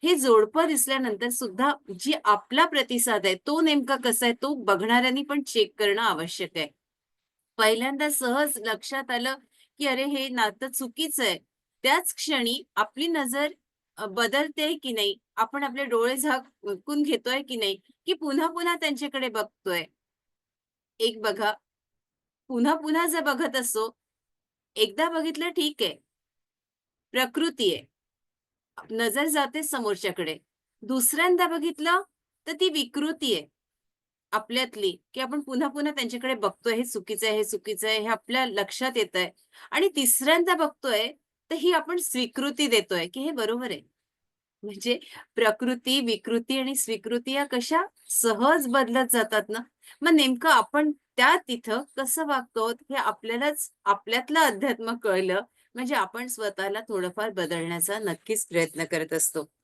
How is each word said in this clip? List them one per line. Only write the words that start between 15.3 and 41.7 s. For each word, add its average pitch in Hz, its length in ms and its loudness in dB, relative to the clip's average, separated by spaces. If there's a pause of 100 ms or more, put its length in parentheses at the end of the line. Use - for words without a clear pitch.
आपण 226 260 -2
आपले 277 220 -4
डोळे 240 320 0
झाकून 262 840 -2
घेतोय 269 400 -2
की 254 140 -8
नाही, 202 200 -2 (300)
की 349 60 0
पुन्हा 311 340 -2
पुन्हा 339 280 -2
त्यांच्याकडे 277 540 -4
बघतोय. 208 560 -4 (1120)
एक 226 220 0
बघा, 214 320 0 (960)
पुन्हा 262 260 2
पुन्हा 320 320 0
जर 320 140 0
बघत 269 360 0
असो, 226 400 -2 (800)
एकदा 214 320 2
बघितलं 320 400 -4
ठीक 302 340 -2
आहे, 165 140 -2 (1160)
प्रकृती 247 600 0
आहे, - 180 -14 (1000)
नजर 233 360 0
जाते 294 360 0
समोरच्याकडे. 196 760 -4 (440)
दुसऱ्यांदा 302 640 2
बघितलं 339 560 0 (440)
तर 311 60 -6
ती 330 160 2
विकृती 294 640 -2
आहे 151 120 -4 (840)
आपल्यातली, 214 640 -2 (180)
की 254 60 -6
आपण 262 200 -4
पुन्हा 277 280 0
पुन्हा 294 240 -4
त्यांच्याकडे 247 420 -4
बघतोय, 220 400 -2
हे 233 100 0
चुकीचं 220 420 -4
आहे, 214 100 2
हे 214 80 2
चुकीचं 208 440 -4
आहे, 220 120 2
हे 208 60 -4
आपल्या 240 400 0
लक्षात 208 500 -4
येतंय. 185 340 0 (400)
आणि 339 260 2
तिसऱ्यांदा 311 580 4
बघतोय 262 540 0 (420)
तर 320 40 -2
ही 339 180 2